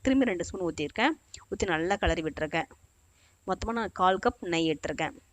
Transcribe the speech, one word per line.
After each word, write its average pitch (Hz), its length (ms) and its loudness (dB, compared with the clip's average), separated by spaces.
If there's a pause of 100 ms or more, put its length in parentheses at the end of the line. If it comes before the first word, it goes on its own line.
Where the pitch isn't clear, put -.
திரும்பி 269 260 4
ரெண்டு 170 180 -2
ஸ்பூன் 190 200 -4
ஊத்திருக்கேன். 214 460 0 (360)
ஊத்தி 196 240 -2
நல்லா 170 280 0
கிளறி 165 240 2
விட்டுருக்கேன். 151 420 -4 (840)
மொத்தமா 214 280 -4
நான் 220 220 -6
கால் 185 260 4
கப் - 140 0 (140)
நெய் 165 180 2
எடுத்திருக்கேன். 156 440 -4 (160)